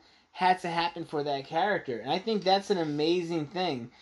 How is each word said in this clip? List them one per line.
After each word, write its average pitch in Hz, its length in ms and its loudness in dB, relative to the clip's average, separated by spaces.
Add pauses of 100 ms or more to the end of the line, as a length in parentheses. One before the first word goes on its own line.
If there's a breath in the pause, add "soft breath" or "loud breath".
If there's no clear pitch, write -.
(300 soft breath)
had 185 300 2
to 175 80 -4
happen 170 360 -2
for 147 200 -2
that 139 220 -2
character. 160 520 0
And 123 140 -4
I 180 60 0
think 196 260 -2
that's 196 260 4
an 190 80 4
amazing 160 680 0
thing 139 440 -4 (120)